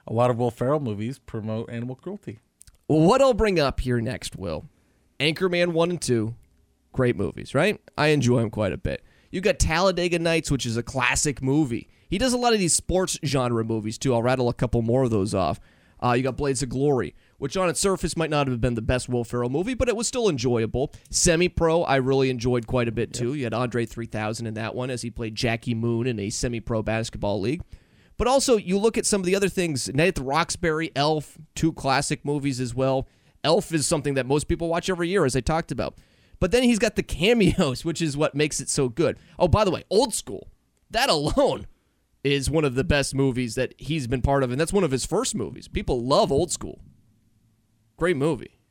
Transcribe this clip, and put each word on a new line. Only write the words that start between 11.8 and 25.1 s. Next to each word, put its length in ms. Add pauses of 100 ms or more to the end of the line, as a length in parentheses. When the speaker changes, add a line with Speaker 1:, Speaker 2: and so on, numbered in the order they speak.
Speaker 2:
He 80
does 160
a 40
lot 140
of 80
these 140
sports 500
genre 400
movies, 340
too. 160
I'll 80
rattle 280
a 40
couple 280
more 220
of 80
those 220
off. 280 (420)
Uh, 80
you 120
got 120
Blades 260
of 60
Glory, 480 (220)
which 180
on 140
its 100
surface 380
might 120
not 200
have 100
been 140
the 80
best 260
Will 160
Ferrell 260
movie, 260
but 120
it 80
was 140
still 180
enjoyable. 640 (180)
Semi-Pro, 760
I 120
really 340
enjoyed 380
quite 220
a 20
bit, 220
too. 160
Speaker 1:
Yep. 80
Speaker 2:
You 80
had 80
Andre 320
three 220
thousand 400
in 80
that 200
one 140
as 140
he 60
played 260